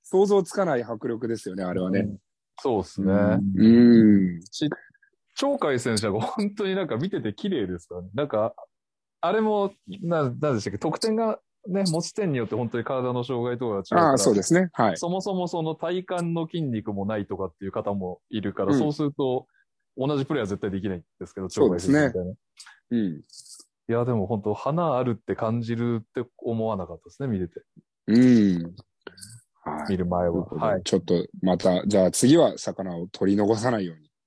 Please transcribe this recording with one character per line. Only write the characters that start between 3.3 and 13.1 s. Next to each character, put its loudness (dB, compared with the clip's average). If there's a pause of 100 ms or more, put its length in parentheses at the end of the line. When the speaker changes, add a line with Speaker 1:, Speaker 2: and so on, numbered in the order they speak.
Speaker 1:
う 8
ん。 -14
Speaker 2:
し-、 -2 (720)
鳥 0
海 0
選 0
手 0
は 0
本 -4
当 -4
に 0
な -2
ん -6
か -4
見 -2
て -4
て -4
綺 -6
麗 -2
で -6
す -20
か -12
ら -10
ね。 -14
な -2
ん -4
か、 -2 (680)
あ 0
れ 2
も、 0 (280)
な-、 0
な 0 (220)
ん 0
で -2
し -8
た -4
っ -10
け、 -6
得 -2
点 -2
が -2 (280)
ね、 -2
持 0
ち -8
点 -2
に 0
よ -2
っ -6
て -6
本 -2
当 -4
に -4
体 -2